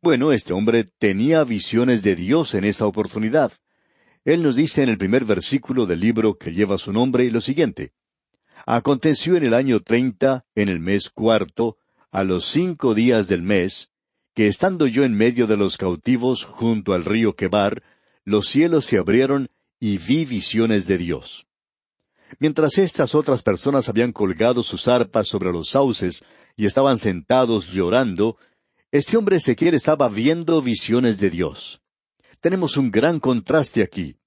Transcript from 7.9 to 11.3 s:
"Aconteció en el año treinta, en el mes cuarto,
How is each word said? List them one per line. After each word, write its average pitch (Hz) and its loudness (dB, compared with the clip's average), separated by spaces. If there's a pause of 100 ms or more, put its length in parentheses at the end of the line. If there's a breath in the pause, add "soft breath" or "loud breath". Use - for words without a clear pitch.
"Aconteció 143 0
en 160 0
el 113 2
año 123 2
treinta, 127 0 (100)
en 104 0
el 87 -2
mes 95 -2
cuarto, 104 -2 (320)